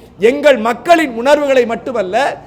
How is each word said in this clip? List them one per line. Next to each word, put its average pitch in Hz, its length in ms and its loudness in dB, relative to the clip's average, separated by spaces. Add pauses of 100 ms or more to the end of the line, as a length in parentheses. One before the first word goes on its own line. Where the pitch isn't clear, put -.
(200)
எங்கள் 269 380 2
மக்களின் 254 580 0
உணர்வுகளை 269 500 2
மட்டுமல்ல, 226 800 -4